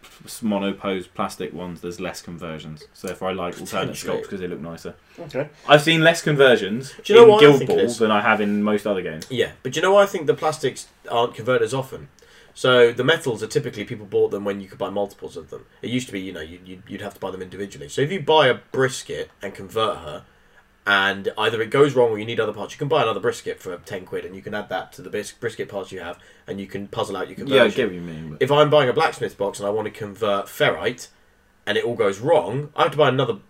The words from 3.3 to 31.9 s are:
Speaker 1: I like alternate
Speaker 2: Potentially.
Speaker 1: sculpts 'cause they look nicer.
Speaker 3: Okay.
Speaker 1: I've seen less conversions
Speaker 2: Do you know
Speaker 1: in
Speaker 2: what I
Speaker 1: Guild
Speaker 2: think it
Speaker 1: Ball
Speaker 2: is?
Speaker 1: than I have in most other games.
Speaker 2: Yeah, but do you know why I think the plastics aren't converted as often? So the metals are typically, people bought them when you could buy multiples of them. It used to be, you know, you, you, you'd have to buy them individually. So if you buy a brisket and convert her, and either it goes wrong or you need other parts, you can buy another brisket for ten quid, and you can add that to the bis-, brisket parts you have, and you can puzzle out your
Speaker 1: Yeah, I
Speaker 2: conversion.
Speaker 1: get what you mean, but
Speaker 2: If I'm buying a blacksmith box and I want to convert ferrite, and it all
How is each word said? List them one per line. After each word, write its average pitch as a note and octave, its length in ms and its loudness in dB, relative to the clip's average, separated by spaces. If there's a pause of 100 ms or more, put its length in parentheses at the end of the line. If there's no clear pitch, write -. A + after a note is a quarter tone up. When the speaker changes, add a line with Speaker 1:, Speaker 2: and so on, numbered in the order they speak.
Speaker 1:
I - 20 -4
like F2+ 280 -8
alternate F#2 280 -6
Speaker 2:
Potentially. - 340 -6
Speaker 1:
sculpts - 80 -14
'cause F#2+ 100 -10
they F2+ 60 -8
look F2 140 -10
nicer. E2 340 -14 (240)
Speaker 3:
Okay. D3 300 -8 (200)
Speaker 1:
I've D3 140 8
seen D#3+ 200 2
less E3 200 4
conversions B2+ 720 2 (100)
Speaker 2:
Do G3+ 80 0
you A3+ 60 12
know A#3 60 12
Speaker 1:
in G#3+ 60 12
Speaker 2:
what G#3 80 8
I - 20 6
Speaker 1:
Guild C#3+ 180 10
Speaker 2:
think B2 120 -2
it G#2 60 4
Speaker 1:
Ball G2 80 4
Speaker 2:
is? A#2 140 -2
Speaker 1:
than A2 120 4
I G#2 120 4
have A2 180 2
in G#2 220 0
most G#2 240 0
other G2 160 -2
games. D#2+ 260 -10
Speaker 2:
Yeah, A#2 220 -2 (120)
but B2+ 100 -6
do D3 80 -4
you - 20 2
know F#3+ 100 4
why G3+ 120 8
I - 20 4
think F3 200 -6
the D3 80 2
plastics D3 520 -4 (240)
aren't A#2+ 240 0
converted A#2 320 0
as A#2+ 80 -6
often? F2 340 -8 (440)
So B2 400 6
the B2 120 -2
metals C3 380 0
are A2 40 -6
typically, B2 380 -6
people G#2 220 -12
bought A2 260 2
them G2+ 120 -6
when G2+ 160 -4
you G2 80 -16
could - 100 -20
buy F#2+ 120 -6
multiples G2+ 460 -6
of D#2+ 140 -16
them. - 160 -16 (160)
It G2+ 80 -8
used B2 180 -4
to - 40 -14
be, G2 80 -6
you F#2 120 -10
know, E2+ 80 -12
you, E2 240 -14
you, F#2 240 -18
you'd G2 120 -12
have F2 140 -12
to - 60 -20
buy F#2+ 100 -6
them F#2 120 -12
individually. F#2 460 -12
So - 140 -6
if D3+ 80 0
you F#3+ 100 -4
buy D3+ 280 4
a A#2 60 2
brisket G#2 760 -4 (100)
and G2 140 -12
convert G2+ 440 -4
her, D2+ 260 -14 (640)
and G2 520 0
either A2 240 -2
it G#2+ 80 -6
goes C#3 240 4
wrong A#2+ 160 4
or G#2 80 -4
you G#2+ 60 -6
need A2+ 160 -4
other G#2 120 -2
parts, G2+ 220 -12
you - 40 -20
can C#3+ 100 -6
buy D3 140 0
another G#2+ 180 -2
brisket - 400 -6
for F2+ 180 -12
ten F#2 260 -12
quid, F2+ 200 -10
and F2+ 100 -14
you F#2+ 80 -16
can G#2 120 -12
add G#2 160 -10
that F#2 240 -8
to - 80 -20
the F#2 80 -16
bis-, G#2 200 -8
brisket - 380 -10
parts G2 240 -10
you F#2 80 -12
have, F2 180 -12 (280)
and G2 140 -8
you F#2+ 60 -10
can G2+ 220 -12
puzzle G2+ 280 -6
out F2+ 120 -6
your F#2+ 100 -16
Speaker 1:
Yeah, C3 240 4
I A2 60 6
Speaker 2:
conversion. G2+ 80 -2
Speaker 1:
get B2 100 2
what F2+ 80 -4
you F2 60 -10
mean, D#2+ 300 -12
but D2+ 120 -4
Speaker 2:
If B2+ 80 0
I'm D3 180 6
buying C#3+ 200 6
a A#2 40 0
blacksmith A#2+ 460 -2
box G2+ 220 -4
and G2+ 80 -2
I - 20 0
want G#2+ 160 -2
to G2 60 -8
convert G2+ 540 -4
ferrite, B2+ 600 -2 (600)
and G#2+ 120 0
it G#2+ 60 0
all A#2 100 -4